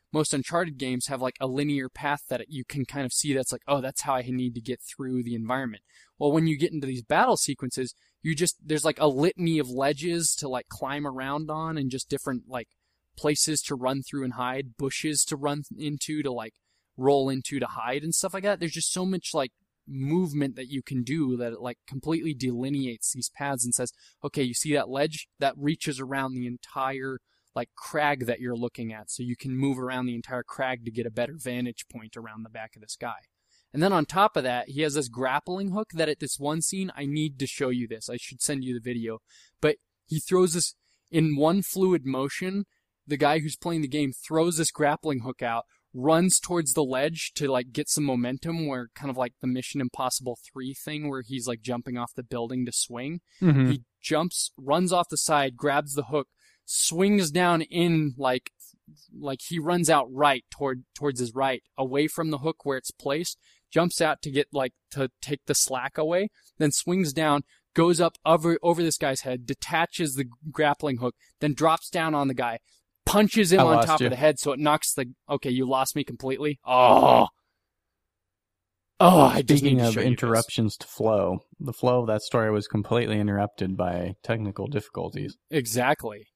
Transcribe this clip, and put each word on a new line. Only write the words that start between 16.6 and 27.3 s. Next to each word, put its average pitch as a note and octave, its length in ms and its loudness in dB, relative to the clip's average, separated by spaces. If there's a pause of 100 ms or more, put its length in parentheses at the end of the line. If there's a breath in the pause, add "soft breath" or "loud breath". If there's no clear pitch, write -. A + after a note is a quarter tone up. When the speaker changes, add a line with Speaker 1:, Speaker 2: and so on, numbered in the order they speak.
Speaker 1:
roll C3+ 320 4
into, C3 280 -6
to A#2+ 100 -2
hide C3 340 -4
and E3 120 -4
stuff F#3+ 200 -2
like F#3+ 80 -6
that. G3 180 0
There's E3+ 120 -4
just - 200 -4
so F#3 140 -2
much, F#3+ 260 -4
like, C#3 200 -2 (360)
movement C#3+ 680 0
that B2+ 120 -14
you C3 140 -8
can B2+ 220 -4
do B2+ 340 0
that A#2 160 -4
it, - 80 -14
like, B2 240 -10
completely D3+ 480 -4
delineates B2+ 800 -4
these B2 200 -8
paths C#3+ 300 -4
and A#2+ 100 -2
says, B2 180 -4 (300 soft breath)
"Okay, D3 200 -4
you B2 100 -2
see D3 220 -2
that A#2+ 160 0
ledge? D3+ 360 -4 (120)
That C3+ 180 0
reaches D3 420 -4
around C3+ 360 -6
the B2 120 -6
entire, C3 720 -8 (360)